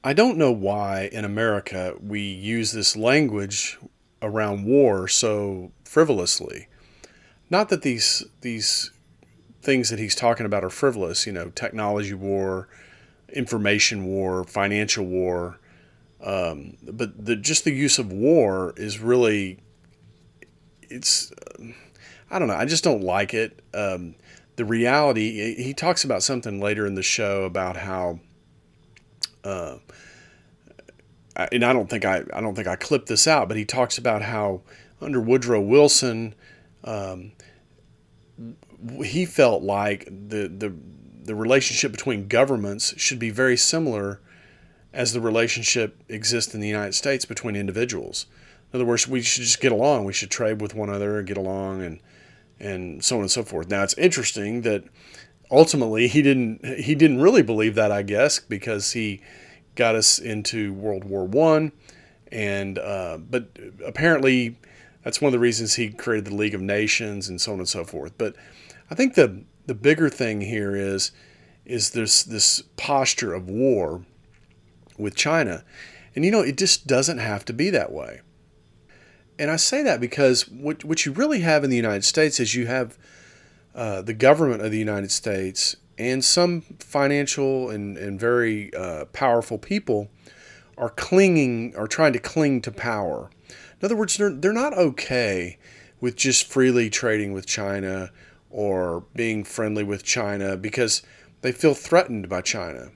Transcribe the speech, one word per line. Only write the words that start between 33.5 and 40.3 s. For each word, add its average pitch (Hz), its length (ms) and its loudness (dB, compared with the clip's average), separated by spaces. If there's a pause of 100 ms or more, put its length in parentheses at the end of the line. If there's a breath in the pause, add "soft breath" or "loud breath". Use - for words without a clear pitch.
he 104 80 -4
talks 123 320 -2
about 113 240 0
how 104 400 -2 (400 loud breath)
under 135 180 -2
Woodrow 120 400 2
Wilson, 117 760 4 (480 soft breath)
um, 98 500 -10 (1500 soft breath)
w-, 123 180 -10
he 156 220 -2
felt 123 380 4
like 101 420 -2
the, 101 420 -8